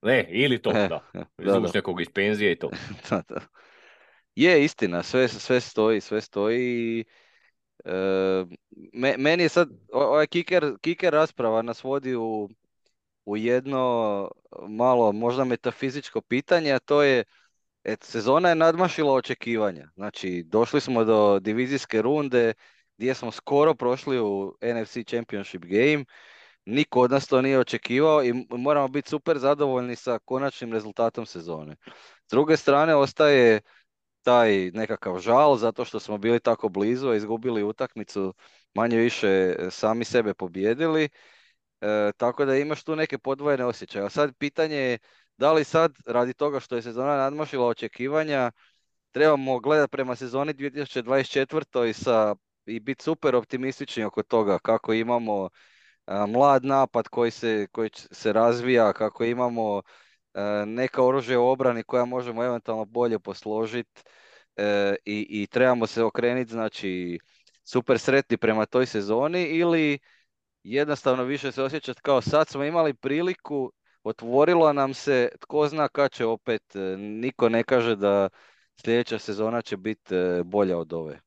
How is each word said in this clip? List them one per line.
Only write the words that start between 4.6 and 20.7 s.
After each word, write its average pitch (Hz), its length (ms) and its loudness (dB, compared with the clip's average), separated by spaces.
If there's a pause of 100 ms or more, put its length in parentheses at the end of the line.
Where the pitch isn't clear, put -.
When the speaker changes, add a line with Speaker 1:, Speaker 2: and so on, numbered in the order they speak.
Speaker 2:
istina, 87 400 -2
sve, 127 240 0
sve 117 320 0
stoji, 110 420 0
sve 107 200 -6
stoji 110 380 -2
i, 117 460 -4 (800)
e, - 60 -8 (1000)
me-, 123 240 0
meni 160 260 2
je 156 60 4
sad 170 200 2 (240)
o-, 120 100 0
ovaj 147 240 2
kiker, 170 540 0
kiker 170 320 -2
rasprava 120 480 0
nas 117 220 -8
vodi 131 320 -4
u, 110 340 -4 (760)
u 104 120 -4
jedno 120 920 0 (400)
malo 117 420 4
možda 120 320 0
metafizičko 127 760 -4
pitanje, 147 500 0
a 131 80 2
to 147 240 2
je, 127 200 4 (600)
et, - 200 -6
sezona 135 460 2
je 165 60 4
nadmašila 165 580 2
očekivanja. 107 840 -4
Znači, 92 500 -8
došli 113 360 0